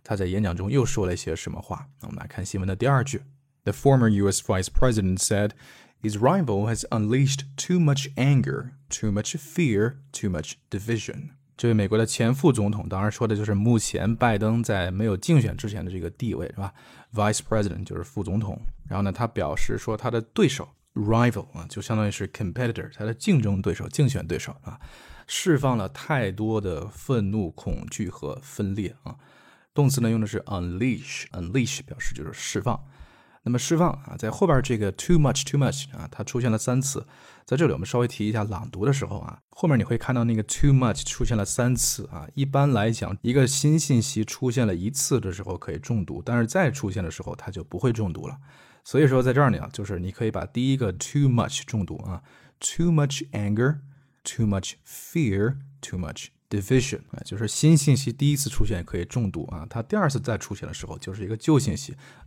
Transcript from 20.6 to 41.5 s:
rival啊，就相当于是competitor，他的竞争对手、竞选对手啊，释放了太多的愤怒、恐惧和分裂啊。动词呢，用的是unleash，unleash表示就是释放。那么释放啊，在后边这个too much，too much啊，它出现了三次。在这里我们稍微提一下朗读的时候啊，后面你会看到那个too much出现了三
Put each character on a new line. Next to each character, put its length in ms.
rival 640
啊， 100
就 120
相 160
当 100
于 40
是 180
competitor， 640
他 120
的 80
竞 260
争 220
对 120
手、 140
竞 180
选 180
对 140
手 240
啊， 160
释 320
放 200
了 100
太 420
多 300
的 280
愤 420
怒、 200
恐 400
惧 200
和 320
分 340
裂 260
啊。 140
动 160
词 140
呢， 80
用 100
的 60
是 140
unleash，unleash 1400
表 140
示 160
就 80
是 120
释 260
放。 180
那 60
么 40
释 200
放 160
啊， 260
在 100
后 160
边 160
这 160
个 140
too 260
much，too 400
much 280
啊， 140
它 140
出 160
现 100
了 80
三 240
次。 240
在 120
这 120
里 40
我 60
们 80
稍 140
微 80
提 180
一 60
下 100
朗 300
读 120
的 80
时 140
候 140
啊， 180
后 180
面 100
你 60
会 120
看 160
到 120
那 100
个 80
too 300
much 320
出 200
现 120
了 80
三 320